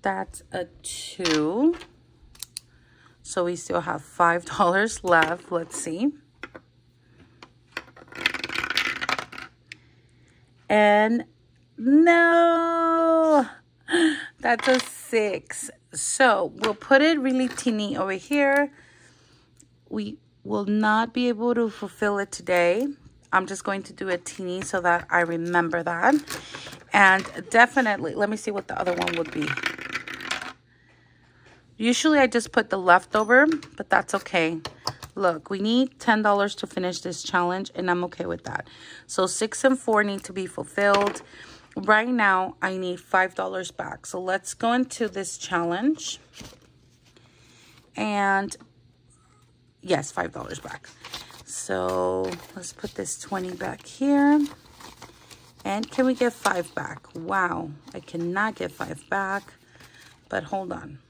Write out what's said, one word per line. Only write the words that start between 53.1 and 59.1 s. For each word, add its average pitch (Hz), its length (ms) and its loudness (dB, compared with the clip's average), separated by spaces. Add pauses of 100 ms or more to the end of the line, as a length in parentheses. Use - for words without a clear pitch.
twenty 185 340 -8
back 180 340 -10
here. 285 580 4 (1200)
And 214 240 -4
can 262 180 2
we 262 80 2
get 240 180 0
five 185 420 -4
back? 147 400 -10
Wow, 170 560 -2 (240)
I - 60 -12
cannot 185 560 -4
get 180 160 -6
five - 360 -12
back. 196 440 -4 (760)